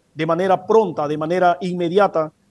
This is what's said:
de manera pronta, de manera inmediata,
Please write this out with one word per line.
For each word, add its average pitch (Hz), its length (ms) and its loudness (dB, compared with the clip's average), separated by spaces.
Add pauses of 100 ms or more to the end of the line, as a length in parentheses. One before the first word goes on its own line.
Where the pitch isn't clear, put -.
(140)
de 151 120 -6
manera 180 400 0
pronta, 170 400 2
de 151 120 -4
manera 175 420 0
inmediata, 175 720 0 (180)